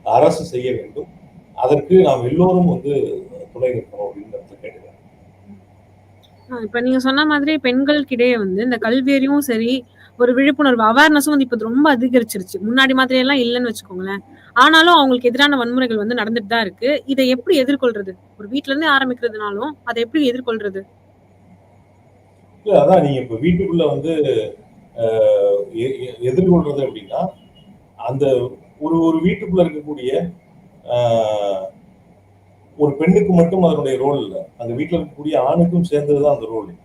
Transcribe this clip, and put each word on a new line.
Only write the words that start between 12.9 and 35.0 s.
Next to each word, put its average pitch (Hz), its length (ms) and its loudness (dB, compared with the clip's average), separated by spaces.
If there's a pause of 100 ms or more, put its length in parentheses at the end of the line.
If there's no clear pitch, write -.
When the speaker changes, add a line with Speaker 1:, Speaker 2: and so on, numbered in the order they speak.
Speaker 2:
மாதிரி 262 260 2
எல்லாம் 269 180 0
இல்லைன்னு 240 320 -2
வச்சுக்கோங்களேன். 196 480 -10 (360)
ஆனாலும் 320 400 6
அவங்களுக்கு 254 360 4
எதிரான 277 280 2
வன்முறைகள் 240 400 0
வந்து 214 180 -2
நடந்துட்டு 226 320 -4
தான் 233 140 0
இருக்கு. 233 440 -2
இதை 262 240 0
எப்படி 262 340 2
எதிர்கொள்றது? 233 480 -2 (280)
ஒரு 208 100 -16
வீட்ல 269 240 -6
இருந்தே 311 140 -2
ஆரம்பிக்கிறதுனாலும் 240 840 -2 (120)
அதை 233 200 -4
எப்படி 254 280 0
எதிர்கொள்றது? 220 500 -6 (1800)
Speaker 1:
இல்ல, 208 160 4
அதான் 185 220 4
நீங்க 139 180 -2
இப்ப 113 160 -8
வீட்டுக்குள்ள 165 520 0
வந்து, 151 360 -2 (760)
அஹ், 107 800 2
எ-, 120 240 -4
எ-, 123 300 -6
எதிர்கொள்றது 147 600 2
அப்படின்னா, 110 380 -8 (680)
அந்த 127 540 -2 (300)
ஒரு, 160 200 -2
ஒரு 165 240 0
வீட்டுக்குள்ள 196 340 -2
இருக்கக்கூடிய, 151 760 -4 (500)
அஹ், 107 840 -2 (1120)
ஒரு 147 180 0
பெண்ணுக்கு 185 380 2
மட்டும் 175 300 4
அதனுடைய 139 340 0
ரோல் 135 260 0
இல்ல. 95 240 -10 (100)
அந்த 117 160 -8
வீட்டுல 156 340 -4